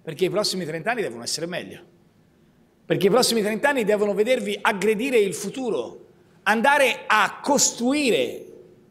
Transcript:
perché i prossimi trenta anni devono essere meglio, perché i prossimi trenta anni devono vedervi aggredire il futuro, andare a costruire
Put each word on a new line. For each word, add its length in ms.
perché 220
i 60
prossimi 340
trenta 280
anni 100
devono 220
essere 220
meglio, 360
perché 220
i 40
prossimi 300
trenta 260
anni 160
devono 300
vedervi 460
aggredire 600
il 160
futuro, 720
andare 640
a 340
costruire 1040